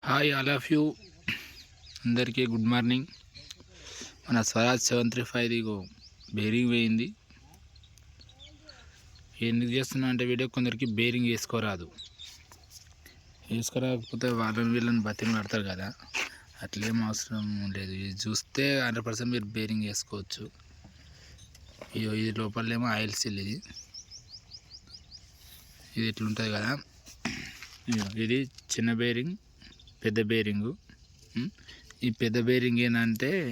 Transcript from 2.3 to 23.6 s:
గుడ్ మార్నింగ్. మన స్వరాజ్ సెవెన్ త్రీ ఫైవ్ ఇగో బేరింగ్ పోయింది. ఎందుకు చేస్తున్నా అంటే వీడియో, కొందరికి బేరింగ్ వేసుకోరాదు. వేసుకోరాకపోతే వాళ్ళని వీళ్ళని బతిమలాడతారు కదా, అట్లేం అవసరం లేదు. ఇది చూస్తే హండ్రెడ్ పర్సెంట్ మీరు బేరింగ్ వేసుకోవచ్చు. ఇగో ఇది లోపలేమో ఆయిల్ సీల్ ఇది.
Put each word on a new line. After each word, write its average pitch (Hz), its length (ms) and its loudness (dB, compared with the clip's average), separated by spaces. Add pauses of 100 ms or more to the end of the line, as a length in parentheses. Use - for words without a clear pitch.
గుడ్ 113 200 2
మార్నింగ్. 123 360 2 (1160)
మన 123 120 2 (120)
స్వరాజ్ 120 380 4
సెవెన్ 120 260 4
త్రీ 123 180 -2
ఫైవ్ 120 260 0
ఇగో 110 180 -2 (600)
బేరింగ్ 113 340 2
పోయింది. 113 340 4 (2500)
ఎందుకు 120 260 2
చేస్తున్నా 131 380 0
అంటే 123 180 0
వీడియో, 123 240 0
కొందరికి 123 320 0 (120)
బేరింగ్ 120 320 4
వేసుకోరాదు. 107 560 -2 (1600)
వేసుకోరాకపోతే 120 760 0 (100)
వాళ్ళని 113 360 2
వీళ్ళని 117 320 4
బతిమలాడతారు 107 640 0
కదా, 92 160 -6 (760)
అట్లేం 110 460 0
అవసరం 107 360 -4 (320)
లేదు. 95 240 -6
ఇది 98 140 -4 (100)
చూస్తే 110 400 0 (220)
హండ్రెడ్ 113 200 -2
పర్సెంట్ 120 280 -2
మీరు 110 120 -2 (120)
బేరింగ్ 107 300 0
వేసుకోవచ్చు. 104 540 -8 (1600)
ఇగో 110 120 0 (100)
ఇది 110 200 0
లోపలేమో 117 540 0
ఆయిల్ 107 260 -2
సీల్ 104 240 -2
ఇది. 104 100 -4 (2500)